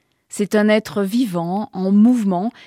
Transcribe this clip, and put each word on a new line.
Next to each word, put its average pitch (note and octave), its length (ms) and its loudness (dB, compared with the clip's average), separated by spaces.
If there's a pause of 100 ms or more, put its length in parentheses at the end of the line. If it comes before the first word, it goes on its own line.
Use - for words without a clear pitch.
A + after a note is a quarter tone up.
(280)
C'est - 260 -4
un G#3+ 140 2
être G#3+ 340 0
vivant, F#3+ 680 -4
en F#3+ 180 -4
mouvement, G#3 640 2 (140)